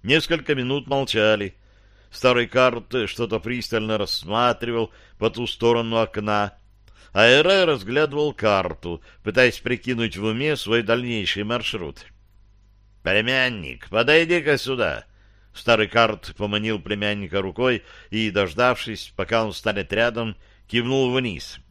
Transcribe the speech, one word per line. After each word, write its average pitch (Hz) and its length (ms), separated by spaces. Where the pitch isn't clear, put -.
Несколько 151 540
минут 131 320
молчали. 107 680
Старый 120 360
Карт 120 460
что-то 110 320
пристально 110 580
рассматривал 113 920
по 107 100
ту 117 180
сторону 117 500
окна, 104 560
а 107 160
Эррай 175 380
разглядывал 143 680
карту, 90 680
пытаясь 117 360
прикинуть 117 580
в 98 60
уме 127 340
свой 117 260
дальнейший 110 600
маршрут. 107 640
«Племянник, 107 880
подойди-ка 151 680
сюда!» 110 480
Старый 107 320
Карт 110 500
поманил 104 420
племянника 101 640
рукой 113 420
и, 110 200
дождавшись, 101 840
пока 113 300
он 104 80
встанет 101 400
рядом, 113 420
кивнул 123 460
вниз. 120 460